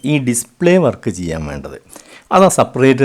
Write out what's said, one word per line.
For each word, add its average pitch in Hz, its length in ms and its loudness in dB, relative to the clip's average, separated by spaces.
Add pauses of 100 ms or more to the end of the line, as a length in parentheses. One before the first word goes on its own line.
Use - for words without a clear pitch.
(100)
ഈ 151 60 0 (120)
ഡിസ്പ്ലേ 170 460 0 (100)
വർക്ക് 113 340 -2
ചെയ്യാൻ 80 320 -6
വേണ്ടത്. 69 280 -12 (580)
അതാ 190 120 6 (100)
സെപ്പറേറ്റ് 131 460 2